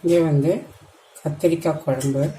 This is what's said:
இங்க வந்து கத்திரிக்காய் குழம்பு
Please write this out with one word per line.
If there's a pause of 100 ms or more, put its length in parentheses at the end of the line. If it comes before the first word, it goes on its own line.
இங்க (140)
வந்து (680)
கத்திரிக்காய்
குழம்பு (140)